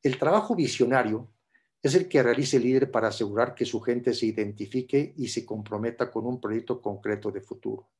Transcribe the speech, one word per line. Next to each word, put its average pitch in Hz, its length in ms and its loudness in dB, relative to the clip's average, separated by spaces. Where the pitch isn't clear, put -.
El 131 160 2
trabajo 208 360 2
visionario 123 760 2
es 143 140 2
el 180 120 4
que 139 140 4
realiza 127 360 2
el 117 60 4
líder 131 280 4
para 110 160 2
asegurar 110 480 0
que 117 100 -2
su 110 160 -4
gente 120 320 0
se 117 140 0
identifique 104 920 -2
y 123 100 -4
se - 160 -6
comprometa 107 680 -4
con 113 160 -4
un 123 120 -6
proyecto 113 400 -4
concreto 104 520 -6
de 98 100 -8
futuro. - 480 -10